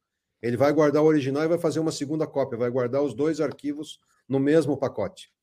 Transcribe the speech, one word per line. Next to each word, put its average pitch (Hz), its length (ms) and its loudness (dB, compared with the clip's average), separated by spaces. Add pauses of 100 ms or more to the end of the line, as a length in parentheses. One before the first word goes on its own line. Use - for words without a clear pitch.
(420)
ele 120 140 -2
vai 139 160 4
guardar 151 320 4
o 156 40 8
original 147 360 0
e 160 60 0
vai 170 80 0
fazer 160 240 -2
uma 160 100 -2
segunda 151 340 -4
cópia, 127 320 -4
vai 123 120 0
guardar 127 340 0
os 135 100 -2
dois 147 280 -2
arquivos 147 580 -6 (280)
no 131 120 0
mesmo 143 380 2
pacote. - 520 -6 (140)